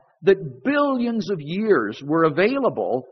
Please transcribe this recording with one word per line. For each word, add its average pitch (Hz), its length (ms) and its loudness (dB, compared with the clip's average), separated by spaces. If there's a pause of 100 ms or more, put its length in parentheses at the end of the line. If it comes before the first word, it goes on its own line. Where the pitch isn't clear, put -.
(220)
that 165 420 2
billions 240 680 0
of 185 100 -4
years 151 640 0
were 160 200 2
available 151 880 0